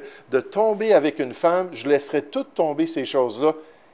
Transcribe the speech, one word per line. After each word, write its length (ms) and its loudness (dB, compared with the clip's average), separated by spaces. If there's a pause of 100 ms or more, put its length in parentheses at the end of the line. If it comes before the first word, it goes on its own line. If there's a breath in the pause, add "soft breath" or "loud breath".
(300 loud breath)
de 100 2
tomber 540 0
avec 260 4
une 140 -4
femme, 380 0
je 160 -10
laisserais 340 0
tout 220 -6
tomber 440 -2
ces 180 -4
choses-là. 480 0 (400 loud breath)